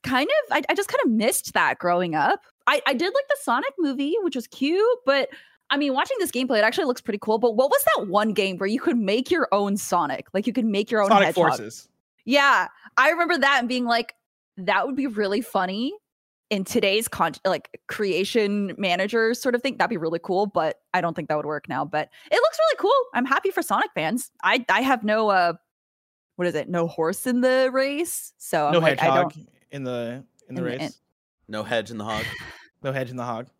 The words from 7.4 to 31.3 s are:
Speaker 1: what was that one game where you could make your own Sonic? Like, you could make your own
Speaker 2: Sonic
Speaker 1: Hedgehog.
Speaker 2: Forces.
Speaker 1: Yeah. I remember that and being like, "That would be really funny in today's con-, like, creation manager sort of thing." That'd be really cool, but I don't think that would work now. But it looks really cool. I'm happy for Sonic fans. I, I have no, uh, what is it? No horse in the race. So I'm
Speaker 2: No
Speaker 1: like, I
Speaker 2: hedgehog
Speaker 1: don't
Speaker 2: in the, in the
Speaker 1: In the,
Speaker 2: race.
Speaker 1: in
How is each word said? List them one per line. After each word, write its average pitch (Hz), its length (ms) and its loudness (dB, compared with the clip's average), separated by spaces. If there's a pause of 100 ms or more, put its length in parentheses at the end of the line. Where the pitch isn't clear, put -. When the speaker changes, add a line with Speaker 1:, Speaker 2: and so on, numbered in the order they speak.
Speaker 1:
what 262 120 4
was 539 160 4 (120)
that 208 100 -4
one 208 260 2
game 190 260 0
where 196 100 -2
you 226 120 0
could 320 160 0
make 220 360 0
your 330 180 0
own 202 260 0
Sonic? 170 560 -2
Like, 196 140 -2
you 240 60 -2
could 240 120 0
make 208 260 0
your 220 120 2
own 196 60 2
Speaker 2:
Sonic 202 180 6
Speaker 1:
Hedgehog. 170 220 4
Speaker 2:
Forces. 117 400 -6 (360)
Speaker 1:
Yeah. 262 440 4 (280)
I 269 140 6
remember 339 280 0
that 277 220 4
and 240 80 -4
being 247 180 -2
like, 233 280 0 (420)
"That 190 300 0
would 269 100 -4
be 277 100 -2
really 208 340 0
funny 208 540 -2 (560)
in 190 140 -2
today's 214 420 0
con-, 165 280 -2 (100)
like, - 420 -4
creation 202 920 -2
manager 208 540 0
sort 240 220 -2
of 240 80 -2
thing." 269 140 -2
That'd 190 140 0
be 220 60 -2
really 165 240 -2
cool, 196 260 0
but 160 340 -2 (120)
I 185 80 2
don't 170 140 0
think 156 140 -8
that 151 80 0
would 147 100 -4
work 151 220 -6
now. 143 160 -4
But 151 240 -4 (240)
it - 20 4
looks 605 240 2
really 640 200 2
cool. 494 240 2 (120)
I'm 247 100 0
happy 330 280 0
for 349 100 -2
Sonic 247 320 -2
fans. 170 380 -4 (100)
I, 247 260 2
I 196 140 4
have 254 220 0
no, 214 240 2
uh, 180 240 4 (840)
what 180 140 -2
is 160 80 -2
it? 147 120 -4
No 170 200 0
horse 165 400 -4
in 247 140 2
the 262 300 2
race. 277 680 -4
So 151 280 -2
I'm 147 60 2
Speaker 2:
No 170 80 4
Speaker 1:
like, 147 200 2
I 147 40 2
Speaker 2:
hedgehog 135 300 2
Speaker 1:
don't - 140 -20 (220)
Speaker 2:
in 139 140 -10
the, 123 400 -6 (240)
in 131 80 -10
the - 60 -4
Speaker 1:
In - 20 -4
the, - 0 -
Speaker 2:
race. 123 160 -6
Speaker 1:
in - 100 -6 (560)